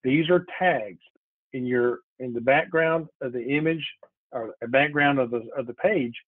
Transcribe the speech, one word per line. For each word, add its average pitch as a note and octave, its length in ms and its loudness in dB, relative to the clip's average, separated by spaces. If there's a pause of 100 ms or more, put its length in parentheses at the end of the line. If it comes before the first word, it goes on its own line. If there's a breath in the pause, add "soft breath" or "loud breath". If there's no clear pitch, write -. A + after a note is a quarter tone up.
These D3+ 260 2
are F3+ 160 4 (100)
tags A#2 460 -2 (520)
in B2+ 120 -4
your, B2 320 2 (220)
in B2+ 120 -6
the A#2+ 80 -4
background D#3+ 680 2 (120)
of B2+ 120 -6
the B2 100 -6
image D3+ 420 0 (460)
or A#2 300 -8
the B2 80 -8
background C#3+ 500 2
of A#2+ 140 0
the, A2+ 160 -4 (100)
of A#2+ 80 -6
the A#2+ 80 -10
page. D3+ 400 0 (140)